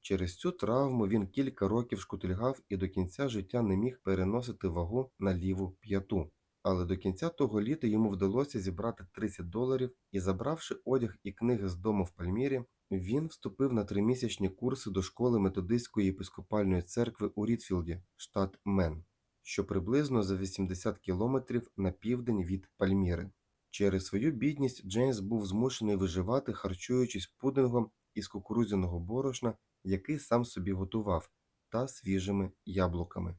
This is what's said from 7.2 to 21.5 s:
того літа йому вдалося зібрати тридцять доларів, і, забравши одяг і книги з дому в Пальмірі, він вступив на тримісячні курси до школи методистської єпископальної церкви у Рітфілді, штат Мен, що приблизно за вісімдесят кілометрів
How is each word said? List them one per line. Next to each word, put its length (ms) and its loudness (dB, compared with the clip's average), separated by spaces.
того 320 0
літа 260 0
йому 240 4
вдалося 500 0
зібрати 520 -4
тридцять 360 -4
доларів, 420 0
і, 80 0
забравши 640 -2
одяг 380 0
і 100 -8
книги 360 0
з 80 -4
дому 280 0
в 60 -8
Пальмірі, 540 -2
він 360 0
вступив 460 -2
на 120 2
тримісячні 640 0
курси 420 -4
до 120 0
школи 360 0
методистської 680 0
єпископальної 760 0
церкви 520 -2
у 120 -2
Рітфілді, 560 -2
штат 480 -2
Мен, 400 0
що 220 -2
приблизно 580 2
за 140 0
вісімдесят 600 -2
кілометрів 800 0